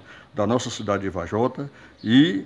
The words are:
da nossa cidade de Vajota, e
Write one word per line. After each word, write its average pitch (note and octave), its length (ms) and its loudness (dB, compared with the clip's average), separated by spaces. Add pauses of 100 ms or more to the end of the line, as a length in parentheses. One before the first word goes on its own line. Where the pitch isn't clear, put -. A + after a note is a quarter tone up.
(340)
da G#2 140 0
nossa A#2+ 220 0
cidade G2+ 340 -4
de G2 60 -2
Vajota, G#2+ 600 -2 (320)
e D#3 440 4